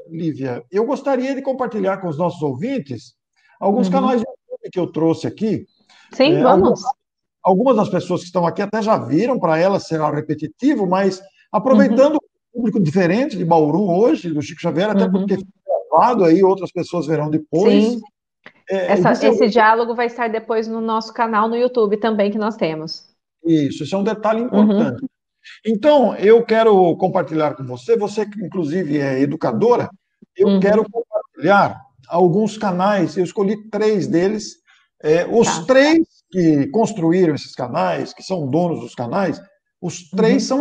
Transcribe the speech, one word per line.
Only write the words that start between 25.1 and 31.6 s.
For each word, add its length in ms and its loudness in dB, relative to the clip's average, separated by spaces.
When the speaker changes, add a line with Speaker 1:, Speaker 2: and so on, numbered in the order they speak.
Speaker 1:
Então, 500 4
eu 300 6
quero 520 4
compartilhar 580 -2
com 100 -12
você, 320 -2
você 280 -4
que 180 -12
inclusive 560 -4
é 220 -2
educadora, 680 0
eu 100 4
Speaker 2:
Uhum. 120 4
Speaker 1:
quero 300 2
compartilhar 920 0